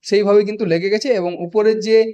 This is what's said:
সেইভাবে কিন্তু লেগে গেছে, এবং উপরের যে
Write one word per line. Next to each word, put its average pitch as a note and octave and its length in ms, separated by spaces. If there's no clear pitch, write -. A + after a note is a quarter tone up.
সেইভাবে G#3 420
কিন্তু G#3+ 240
লেগে E3+ 180
গেছে, G#3+ 180
এবং F3 100
উপরের G#3+ 340
যে A3 160